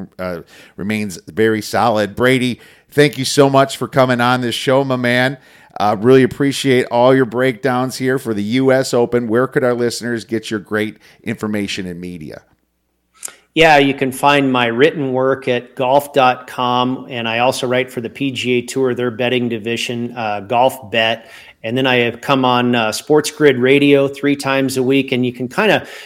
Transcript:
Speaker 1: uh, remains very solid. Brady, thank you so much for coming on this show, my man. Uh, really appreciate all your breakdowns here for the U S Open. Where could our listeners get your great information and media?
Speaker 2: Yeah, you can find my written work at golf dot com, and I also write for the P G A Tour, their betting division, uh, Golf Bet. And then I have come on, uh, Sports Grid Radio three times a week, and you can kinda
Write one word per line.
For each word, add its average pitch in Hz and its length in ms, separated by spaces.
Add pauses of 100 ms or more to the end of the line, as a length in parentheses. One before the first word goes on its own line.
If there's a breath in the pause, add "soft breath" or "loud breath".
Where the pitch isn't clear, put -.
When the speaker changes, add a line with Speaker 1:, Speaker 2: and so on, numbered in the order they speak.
(180)
Speaker 1:
uh, 90 240 (360 soft breath)
remains 104 500
very 110 340
solid. 107 540
Brady, 123 440 (300 soft breath)
thank 147 300
you 131 40
so 139 280
much 135 260
for 123 100
coming 127 320
on 127 220
this 113 140
show, 135 280
my 135 120
man. 127 420 (420 soft breath)
Uh, 104 200
really 127 240
appreciate 131 640
all 123 260
your 131 100
breakdowns 127 720
here 131 200
for 120 160
the 101 100
U 131 280
S 131 240
Open. 120 320
Where 120 180
could 131 180
our 123 120
listeners 117 500
get 113 240
your 110 100
great 107 380 (240 soft breath)
information 104 640
and 90 160
media? 87 400 (1120 loud breath)
Speaker 2:
Yeah, 156 240
you 139 160
can 135 180
find 139 400
my 123 140
written 131 480
work 131 340
at 123 280
golf 139 380
dot 127 340
com, 123 640
and 117 180
I 117 100
also 127 280
write 127 240
for 123 100
the 113 80
P 139 220
G 120 220
A 123 100
Tour, 127 320
their 123 160
betting 123 380
division, 117 680
uh, 104 220
Golf 117 500
Bet. 113 400 (360 loud breath)
And 117 120
then 131 100
I 123 80
have 120 240
come 135 240
on, 123 320
uh, 110 160
Sports 151 400
Grid 139 260
Radio 139 520
three 143 260
times 135 400
a 127 80
week, 135 300
and 123 120
you 120 60
can 123 160
kinda 180 400 (180 loud breath)